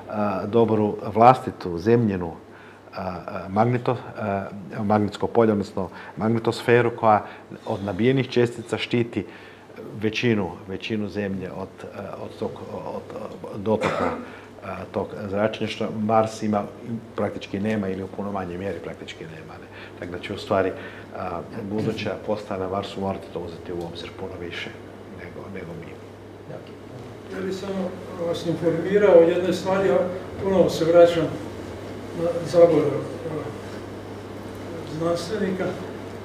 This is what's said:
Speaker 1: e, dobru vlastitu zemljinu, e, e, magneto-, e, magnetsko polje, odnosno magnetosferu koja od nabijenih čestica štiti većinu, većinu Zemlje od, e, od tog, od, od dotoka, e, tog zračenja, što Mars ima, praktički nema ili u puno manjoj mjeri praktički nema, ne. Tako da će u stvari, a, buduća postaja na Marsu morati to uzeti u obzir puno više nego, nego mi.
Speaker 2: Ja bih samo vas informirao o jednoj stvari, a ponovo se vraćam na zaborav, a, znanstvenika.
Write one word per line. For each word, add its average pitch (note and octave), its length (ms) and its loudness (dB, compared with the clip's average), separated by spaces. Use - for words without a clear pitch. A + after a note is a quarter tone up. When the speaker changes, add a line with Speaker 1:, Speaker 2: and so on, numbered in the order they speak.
Speaker 1:
e, - 40 -8
dobru G#2+ 500 6
vlastitu G#2+ 720 6
zemljinu, G2 540 4
e, - 80 -12
e, G2+ 60 -6
magneto-, A#2+ 480 2
e, A#2+ 60 -4
magnetsko G#2 440 2
polje, A2 260 6
odnosno F#2+ 360 -2
magnetosferu A#2 760 4
koja A2 340 6
od G#2 180 -2
nabijenih A#2 440 2
čestica A#2 500 2
štiti A#2 480 0
većinu, G#2+ 560 0
većinu G#2 400 -4
Zemlje F#2+ 440 -4
od, F#2 160 -8
e, G2 160 -12
od - 160 -12
tog, G#2 120 -4
od, - 160 -8
od A2 60 -8
dotoka, F#2 500 2
e, G2 80 -12
tog G#2 140 0
zračenja, G#2 400 0
što A2 180 -4
Mars A2 440 4
ima, G#2 200 2
praktički G2+ 440 -4
nema G#2 280 0
ili F#2+ 140 -4
u F#2+ 60 -6
puno G2+ 240 -6
manjoj F2+ 260 -4
mjeri F#2+ 200 -4
praktički - 460 -10
nema, D#2+ 300 -14
ne. - 120 -16
Tako F2+ 140 -8
da F2 60 -8
će G2+ 160 -6
u F#2+ 40 -8
stvari, F#2+ 340 2
a, F2+ 220 -4
buduća G#2+ 500 -2
postaja - 360 -4
na F#2+ 80 -2
Marsu G2 320 -4
morati F#2+ 320 -4
to E2+ 80 -6
uzeti E2+ 320 -10
u E2+ 140 -6
obzir D#2+ 240 -10
puno F#2+ 200 -8
više E2+ 300 -8
nego, F2 220 -14
nego F2+ 120 -10
mi. D#2+ 160 -12
Speaker 2:
Ja F#3+ 60 -6
bih F#3 160 -2
samo F#3+ 320 -4
vas E3 180 -2
informirao F3 680 6
o E3 80 12
jednoj F3 300 4
stvari, F#3+ 380 2
a F3 60 6
ponovo F#3+ 260 6
se - 140 0
vraćam E3+ 400 8
na E3+ 120 0
zaborav, D#3 560 6
a, D#3+ 100 -6
znanstvenika. F3+ 680 0